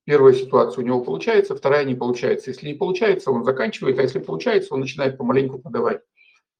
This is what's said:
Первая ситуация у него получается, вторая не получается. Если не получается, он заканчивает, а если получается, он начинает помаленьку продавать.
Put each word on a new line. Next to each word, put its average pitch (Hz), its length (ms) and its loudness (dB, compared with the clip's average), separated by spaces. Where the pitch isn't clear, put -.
Первая 135 300 8
ситуация 120 500 0
у - 20 -6
него 123 160 0
получается, 196 540 0
вторая 143 280 2
не 131 120 -4
получается. 123 540 -2
Если 147 180 -12
не 147 60 -8
получается, 180 580 0
он 120 100 -2
заканчивает, 202 560 -2
а 139 40 2
если 131 180 -2
получается, 185 540 -2
он 135 60 -2
начинает 135 380 -4
помаленьку 131 400 0
продавать. 117 440 -4